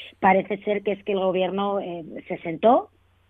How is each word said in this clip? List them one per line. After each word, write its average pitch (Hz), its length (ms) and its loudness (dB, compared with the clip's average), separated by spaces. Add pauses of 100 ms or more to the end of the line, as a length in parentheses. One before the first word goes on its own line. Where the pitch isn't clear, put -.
(200)
parece 190 400 4
ser 202 240 -4
que 208 80 -2
es 196 120 -8
que 208 100 -4
el 190 60 0
gobierno, 190 600 0
eh, 170 260 -8 (220)
se 175 100 -6
sentó, 220 540 2 (380)